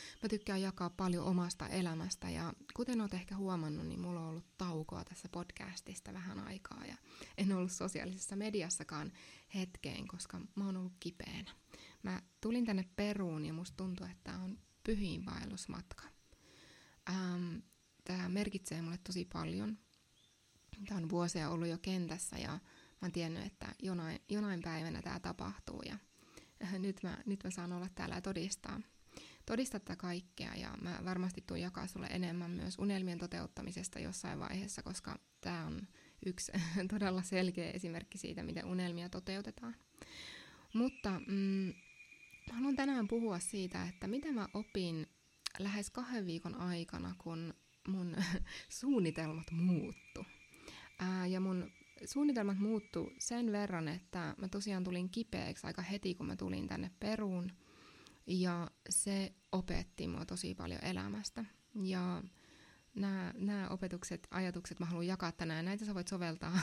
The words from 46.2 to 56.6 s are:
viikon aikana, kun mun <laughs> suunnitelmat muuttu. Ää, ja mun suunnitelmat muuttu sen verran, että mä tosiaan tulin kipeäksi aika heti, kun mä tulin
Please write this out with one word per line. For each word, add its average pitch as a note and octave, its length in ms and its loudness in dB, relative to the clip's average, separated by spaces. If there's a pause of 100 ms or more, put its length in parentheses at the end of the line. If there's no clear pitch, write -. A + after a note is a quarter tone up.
viikon E3 280 -2
aikana, F3 640 -2
kun E3 360 -4 (340)
mun F3+ 280 0 (280)
<laughs> - 360 -8
suunnitelmat E3 680 4
muuttu. - 760 2 (720)
Ää, F#3 280 2
ja F#3 140 4
mun F#3 300 2 (340)
suunnitelmat A#3 540 6
muuttu G#3 600 2
sen A#3 340 2
verran, F#3+ 360 2
että E3+ 500 -2
mä F#3+ 100 -2
tosiaan G3 360 0
tulin F3+ 260 2
kipeäksi - 560 -2
aika F3+ 160 -4
heti, F#3 320 0
kun - 120 -2
mä - 100 -2
tulin F#3 300 0